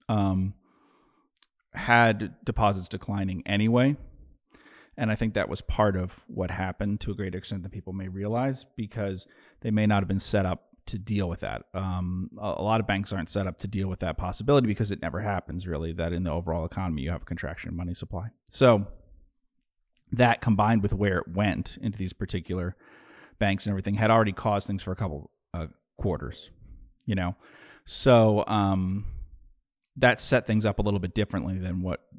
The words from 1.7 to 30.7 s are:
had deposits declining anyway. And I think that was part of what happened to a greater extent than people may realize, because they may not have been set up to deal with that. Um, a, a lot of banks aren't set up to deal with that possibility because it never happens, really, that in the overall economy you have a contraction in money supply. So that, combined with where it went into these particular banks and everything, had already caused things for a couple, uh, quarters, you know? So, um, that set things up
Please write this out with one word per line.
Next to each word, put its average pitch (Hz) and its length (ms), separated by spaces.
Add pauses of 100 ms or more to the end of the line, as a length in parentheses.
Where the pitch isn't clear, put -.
had 113 640 (100)
deposits 101 440
declining 95 580
anyway. 117 480 (1040)
And 110 140
I 107 40
think 110 180
that 101 160
was - 120
part 104 340
of 92 320
what 92 240
happened 95 500
to 104 100
a 92 40
greater 92 240
extent 95 240
than 95 80
people 92 220
may 95 140
realize, 113 580 (120)
because 104 480 (360)
they 113 100
may 107 160
not 104 140
have 92 60
been 98 120
set 98 260
up 90 220 (200)
to 110 100
deal 101 320
with 85 120
that. 52 200 (140)
Um, 90 640
a, 104 180
a - 60
lot 110 160
of 104 80
banks 98 260
aren't 87 160
set 98 160
up - 140
to - 80
deal 95 200
with 92 120
that 85 180
possibility 117 480
because 104 260
it - 100
never - 200
happens, 92 460
really, 82 260
that 85 180
in 87 120
the 85 80
overall 82 340
economy 85 380
you 78 80
have 85 100
a - 40
contraction - 440
in 85 80
money 87 160
supply. 98 360 (200)
So 110 380 (1200)
that, 117 300
combined 107 400
with 101 100
where 95 280
it - 80
went 95 540
into 104 180
these 92 140
particular 90 640 (640)
banks 98 260
and 104 60
everything, 98 240
had 110 140
already 110 240
caused 101 340
things 98 140
for 92 100
a 92 40
couple, 78 340 (240)
uh, 82 140 (300)
quarters, - 520 (560)
you 117 80
know? 90 220 (500)
So, 110 640
um, 98 580 (920)
that 123 220
set - 280
things 107 180
up 101 140